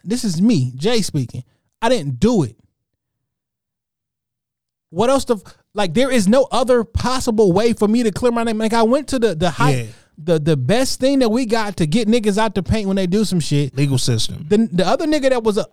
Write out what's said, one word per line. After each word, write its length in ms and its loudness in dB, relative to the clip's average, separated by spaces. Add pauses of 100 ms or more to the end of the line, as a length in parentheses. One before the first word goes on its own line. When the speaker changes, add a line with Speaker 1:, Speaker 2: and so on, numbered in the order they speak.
Speaker 1:
this 220 -4
is 160 -2
me, 340 2
Jay 260 -2
speaking. 420 -6 (380)
I 60 0
didn't 320 -2
do 240 2
it. 140 -8 (2250)
What 200 0
else 160 0
the 100 -2
f-, 200 -12 (180)
like, 200 -2
there 180 2
is 160 2
no 240 4
other 320 0
possible 680 0
way 200 2
for 140 0
me 160 2
to 80 0
clear 200 -2
my 120 -4
name. 140 -2
Like, 160 -2
I 100 2
went 260 0
to 100 -2
the, 160 0
the 160 0
high, 240 2
Speaker 2:
Yeah. 100 -4 (320)
Speaker 1:
the, 220 0
the 180 2
best 420 0
thing 200 2
that 100 2
we 160 0
got 320 -4
to 80 0
get 220 0
niggas 300 2
out 180 0
the 80 -2
paint 240 -2
when 80 0
they 120 0
do 160 0
some 160 0
shit. 380 -2
Speaker 2:
Legal 220 0
system. 500 -2
Speaker 1:
The, 220 2
the 140 0
other 200 0
nigga 240 0
that 140 0
was, 140 0
uh, 160 -2